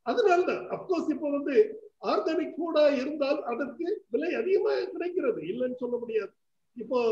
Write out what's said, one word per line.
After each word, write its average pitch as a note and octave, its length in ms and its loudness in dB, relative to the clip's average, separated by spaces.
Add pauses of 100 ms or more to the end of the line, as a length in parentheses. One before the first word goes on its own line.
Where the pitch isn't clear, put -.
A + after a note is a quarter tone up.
அதனாலதான் F4 640 4
அப்கோர்ஸ் D#4 420 -2
இப்போ C#4+ 200 -2
வந்து C#4+ 240 -2 (480)
organic D#4+ 520 0
ஃபுட்டா D4+ 420 4
இருந்தால் D4 460 -2
அதற்கு D#4 680 -6
விலை D4+ 240 -2
அதிகமா - 360 2 (220)
கிடைக்கிறது, E4 500 -2
இல்லைன்னு B3 320 -4
சொல்ல A#3+ 220 -4
முடியாது. A3+ 360 -4 (440)
இப்போ A#3+ 220 -4 (140)